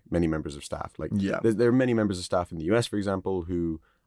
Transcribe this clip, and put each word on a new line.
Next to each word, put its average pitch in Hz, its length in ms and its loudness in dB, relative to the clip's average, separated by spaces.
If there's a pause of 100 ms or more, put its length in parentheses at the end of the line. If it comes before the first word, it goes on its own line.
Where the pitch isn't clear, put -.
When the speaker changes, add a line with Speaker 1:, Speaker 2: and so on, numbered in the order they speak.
Speaker 1:
many 85 180 2
members 76 280 -2
of 71 80 -14
staff. - 340 -10
Like, 78 160 -6
Speaker 2:
Yeah. 98 300 0
Speaker 1:
there, 113 100 4
there 120 160 4
are 120 40 4
many 127 200 4
members 104 240 2
of 90 60 -8
staff 90 280 -2
in 85 80 -10
the 78 60 -4
U 98 120 4
S, 120 100 2
for - 100 -6
example, 95 460 -2
who 85 380 -2 (240)